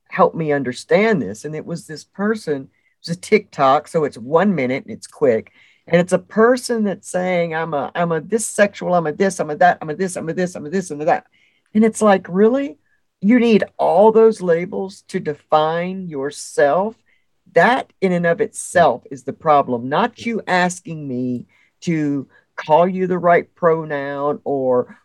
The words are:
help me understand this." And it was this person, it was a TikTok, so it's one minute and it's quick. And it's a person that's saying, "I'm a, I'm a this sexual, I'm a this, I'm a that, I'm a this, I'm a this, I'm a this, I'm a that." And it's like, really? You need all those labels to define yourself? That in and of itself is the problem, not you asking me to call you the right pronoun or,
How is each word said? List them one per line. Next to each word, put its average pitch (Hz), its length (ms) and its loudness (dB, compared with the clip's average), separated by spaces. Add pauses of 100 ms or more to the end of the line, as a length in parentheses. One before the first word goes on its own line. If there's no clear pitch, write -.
help - 260 2
me 160 160 -2
understand 151 720 0
this." 101 240 -8
And 151 100 -10
it 151 100 -10
was 165 220 -10
this 147 160 -14
person, 196 600 -6
it - 440 -20
was 170 80 -6
a 180 40 -10
TikTok, 147 680 0
so 165 160 -2
it's 131 140 -4
one 160 380 2
minute 127 280 -2
and - 100 -14
it's - 140 -18
quick. 117 460 -2 (340)
And 170 140 2
it's 180 100 -4
a 180 80 2
person 233 640 0
that's 202 260 -4
saying, 180 460 -2
"I'm 160 180 -6
a, 143 220 -4
I'm 170 160 -2
a 160 80 -2
this 214 260 -4
sexual, 202 480 -2
I'm 170 140 2
a 151 60 -2
this, 190 260 -2
I'm 156 120 -4
a 151 40 -6
that, 175 260 4
I'm 160 80 -8
a 151 60 -6
this, 180 220 -6
I'm 156 100 -8
a 165 60 -6
this, 180 220 -4
I'm 147 100 -12
a 147 40 -12
this, 180 220 -6
I'm 147 80 -8
a 151 60 -6
that." - 220 -4 (460)
And 214 120 4
it's 220 160 -2
like, 196 260 2
really? 240 500 0 (440)
You 233 180 4
need 226 240 4 (140)
all 175 340 4
those 220 300 6
labels 185 680 -2
to 190 120 -6
define 165 880 -2
yourself? 147 880 -2 (560)
That 214 460 2
in 185 140 0
and 175 120 0
of 170 140 2
itself - 720 0
is 131 120 -14
the 131 100 -8
problem, 131 560 0
not 202 360 -2
you 226 220 -4
asking 175 580 -2
me 123 420 -6 (340)
to 147 460 -2 (280)
call 160 320 2
you 185 200 -2
the 180 100 -2
right 170 380 2
pronoun 147 880 -2
or, 127 600 -2